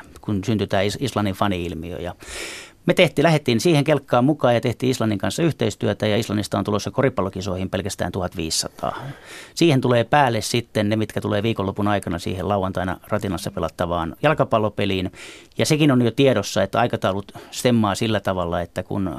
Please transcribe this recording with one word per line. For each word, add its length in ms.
kun 220
syntyi 240
tää 140
Is-, 180
Islannin 360
fani-ilmiö. 640
Ja 180
me 80
tehtiin, 300
lähdettiin 360
siihen 240
kelkkaan 420
mukaan 280
ja 80
tehtiin 280
Islannin 280
kanssa 260
yhteistyötä, 640
ja 100
Islannista 400
on 60
tulossa 280
koripallokisoihin 760
pelkästään 420
tuhat 260
viisisataa. 680
Siihen 280
tulee 220
päälle 380
sitten 480
ne, 60
mitkä 260
tulee 220
viikonlopun 440
aikana 320
siihen 300
lauantaina 480
Ratinassa 440
pelattavaan 720
jalkapallopeliin. 880
Ja 80
sekin 260
on 100
jo 100
tiedossa, 520
että 160
aikataulut 520
stemmaa 440
sillä 240
tavalla, 420
että 220
kun 360